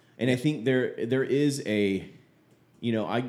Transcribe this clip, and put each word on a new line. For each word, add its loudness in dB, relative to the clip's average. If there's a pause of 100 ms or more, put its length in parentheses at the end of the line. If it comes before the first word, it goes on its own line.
(180)
And 2
I 2
think -2
there, 2 (120)
there 2
is 0
a, 0 (720)
you -2
know, -2
I, -2